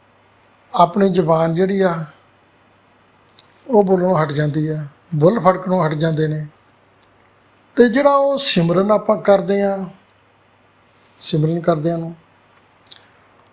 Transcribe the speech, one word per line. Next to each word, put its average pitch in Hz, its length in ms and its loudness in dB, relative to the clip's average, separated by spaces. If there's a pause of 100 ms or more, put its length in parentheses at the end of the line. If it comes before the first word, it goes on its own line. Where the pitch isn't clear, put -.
(720)
ਆਪਣੀ 196 360 2
ਜ਼ੁਬਾਨ 165 460 0
ਜਿਹੜੀ 190 260 0
ਆ, 165 240 0 (1600)
ਉਹ 220 160 4
ਬੋਲਣੋਂ 185 400 2
ਹਟ 147 80 -4
ਜਾਂਦੀ 151 360 -2
ਆ, 156 180 -8 (300)
ਬੁੱਲ 175 240 2
ਫੜਕਣੋਂ 185 480 0
ਹਟ 156 60 -2
ਜਾਂਦੇ 156 340 -2
ਨੇ। 156 200 -6 (1300)
ਤੇ 240 140 4
ਜਿਹੜਾ 277 260 2
ਉਹ 277 220 0
ਸਿਮਰਨ 180 540 0
ਆਪਾਂ 208 260 0
ਕਰਦੇ 196 460 0
ਹਾਂ, 196 220 -4 (1300)
ਸਿਮਰਨ 160 400 -2
ਕਰਦਿਆਂ 165 380 -2
ਨੂੰ 165 180 -10 (1400)